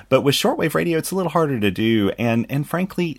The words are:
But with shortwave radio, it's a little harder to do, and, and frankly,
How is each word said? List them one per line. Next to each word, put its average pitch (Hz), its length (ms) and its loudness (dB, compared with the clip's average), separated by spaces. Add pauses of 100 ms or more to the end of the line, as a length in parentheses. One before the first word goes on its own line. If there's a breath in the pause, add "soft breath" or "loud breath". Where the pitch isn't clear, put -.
(100)
But 131 100 6
with 139 140 2
shortwave 202 400 0
radio, 165 240 0
it's - 140 -4
a 185 40 -2
little 180 160 -2
harder 147 260 0
to 101 120 2
do, 107 480 2
and, 117 320 0
and 143 180 -4
frankly, 175 500 -4